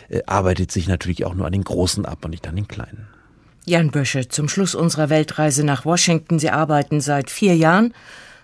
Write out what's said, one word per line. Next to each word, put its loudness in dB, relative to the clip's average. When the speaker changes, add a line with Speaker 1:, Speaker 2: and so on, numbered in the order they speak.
Speaker 1:
äh, -4
arbeitet 0
sich -2
natürlich -2
auch -6
nur -2
an -2
den -2
Großen -2
ab -12
und -6
nicht -12
an -8
den -4
Kleinen. -14
Speaker 2:
Jan 2
Bösche, -2
zum -4
Schluss -2
unserer 0
Weltreise 2
nach 0
Washington. 2
Sie 0
arbeiten 0
seit -2
vier 2
Jahren 4